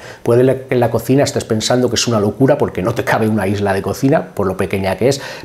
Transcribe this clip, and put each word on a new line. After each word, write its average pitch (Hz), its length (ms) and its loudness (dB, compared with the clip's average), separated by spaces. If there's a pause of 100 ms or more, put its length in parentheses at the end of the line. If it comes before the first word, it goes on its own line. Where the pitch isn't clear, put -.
(240)
Puede 127 440 2
que 131 60 -4
en 123 60 2
la 120 100 2
cocina 131 340 2
estés 123 200 -2
pensando 120 460 0
que 110 60 -2
es - 120 -2
una 113 140 2
locura 135 360 2
porque 95 240 -2
no - 140 -2
te 104 80 -2
cabe 110 240 0
una 107 180 0
isla 101 280 0
de 98 80 -2
cocina, 101 520 0
por 95 140 -2
lo 92 80 -2
pequeña 98 400 -2
que 123 140 2
es, - 120 -2 (240)